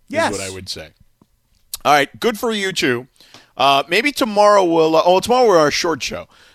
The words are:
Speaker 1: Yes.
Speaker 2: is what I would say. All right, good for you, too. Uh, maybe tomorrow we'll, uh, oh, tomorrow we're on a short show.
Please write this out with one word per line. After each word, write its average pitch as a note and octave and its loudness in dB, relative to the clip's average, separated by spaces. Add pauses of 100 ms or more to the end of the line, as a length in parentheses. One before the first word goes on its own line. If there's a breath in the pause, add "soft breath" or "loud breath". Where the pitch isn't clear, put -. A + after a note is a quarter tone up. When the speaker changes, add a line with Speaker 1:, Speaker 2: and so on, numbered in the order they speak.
Speaker 1:
Yes. D4+ -4
Speaker 2:
is F#2+ -8
what F#2+ -8
I F#2+ -12
would F#2 -16
say. D#2 -14 (920)
All C#3 4
right, C#3+ 0
good G#3+ -2
for A#3 -4
you, G3 -6
too. B2+ -4 (480 soft breath)
Uh, C#3 2
maybe A#3 -2
tomorrow G#3 2
we'll, D#3+ 2
uh, D#3+ 4
oh, F#3 4
tomorrow A#3+ 2
we're F3+ 4
on D3 4
a - 0
short D#3+ -4
show. F2 -12 (260 soft breath)